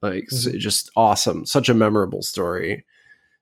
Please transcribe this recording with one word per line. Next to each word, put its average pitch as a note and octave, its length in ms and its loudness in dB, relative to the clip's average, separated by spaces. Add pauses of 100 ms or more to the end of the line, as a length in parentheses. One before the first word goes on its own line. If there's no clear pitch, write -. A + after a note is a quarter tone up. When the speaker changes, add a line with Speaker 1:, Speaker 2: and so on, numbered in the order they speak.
Speaker 1:
Like, F#2+ 300 -4
s- B2 160 -2
Speaker 2:
Mm-hmm. B2 100 -2
Speaker 1:
just - 380 -2
awesome. G2+ 500 2
Such B2+ 240 2
a B2 40 4
memorable G#2 480 2
story. F2+ 640 -4 (560)